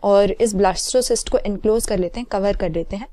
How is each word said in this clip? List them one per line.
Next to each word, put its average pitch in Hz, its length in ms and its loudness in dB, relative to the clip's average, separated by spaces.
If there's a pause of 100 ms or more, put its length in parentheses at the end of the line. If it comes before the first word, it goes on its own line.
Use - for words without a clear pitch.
और 202 280 6
इस 214 240 0
ब्लास्टोसिस्ट 202 720 0
को 254 80 0
एनक्लोज 214 480 0
कर 214 120 -2
लेते 180 220 -2
हैं, 247 120 -10
कवर 202 260 0
कर 180 140 -2
लेते 170 240 -6
हैं। 208 180 -10